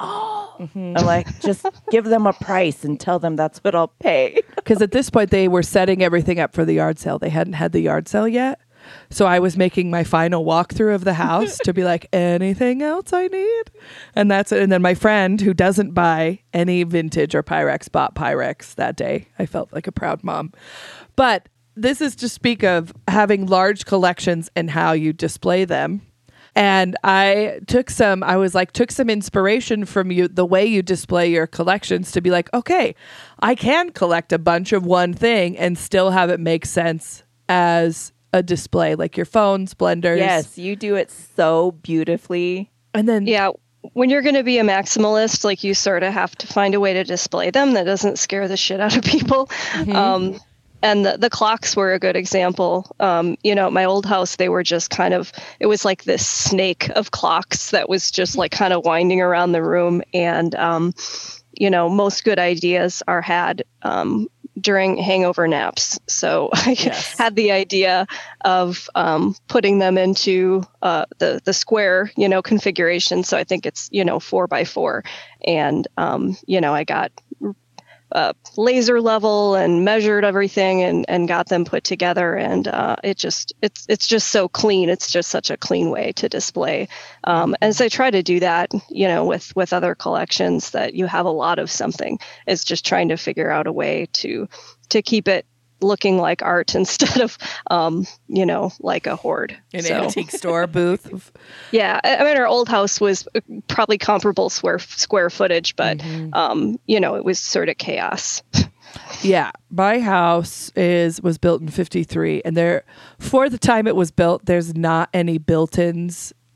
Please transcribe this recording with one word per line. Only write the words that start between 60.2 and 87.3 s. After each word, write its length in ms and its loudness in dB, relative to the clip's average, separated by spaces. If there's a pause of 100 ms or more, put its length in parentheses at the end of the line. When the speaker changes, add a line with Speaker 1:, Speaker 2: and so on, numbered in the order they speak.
Speaker 3:
um, 380 0 (640)
you 120 2
know, 180 2
most 360 0
good 140 2
ideas 720 0
are 140 0
had, 420 -2 (180)
um, 460 -2 (320)
during 380 0
hangover 500 0
naps. 500 -2 (100)
So 420 -2
<laughs> 40 -2
I 240 2
Speaker 2:
Yes. 400 -4
Speaker 3:
had 180 2
the 160 2
idea 540 0 (360)
of, 520 0
um, 400 0 (140)
putting 300 2
them 200 4
into, 640 2 (200)
uh, 240 0 (120)
the, 260 0
the 100 0
square, 640 0
you 120 2
know, 140 2
configuration. 800 0
So 140 -2
I 60 -2
think 200 -4
it's, 260 -8
you 140 0
know, 160 0
four 260 -2
by 180 -2
four. 400 -4 (420)
And, 500 0
um, 400 -2 (100)
you 140 0
know, 140 0
I 100 -2
got, 280 -4 (1000)
uh, 200 0 (240)
laser 440 2
level 560 2
and 280 2
measured 400 2
everything 560 2
and, 280 0
and 180 0
got 220 -2
them 160 2
put 180 -4
together. 540 -2
And, 320 -2
uh, 340 -2
it 140 -2
just, 360 -6 (100)
it's, 260 -4
it's 180 0
just 220 0
so 200 2
clean. 400 2
It's 220 -2
just 180 -2
such 220 -4
a 60 -6
clean 340 -2
way 220 -4
to 160 -4
display. 600 -4 (360)
Um, 360 0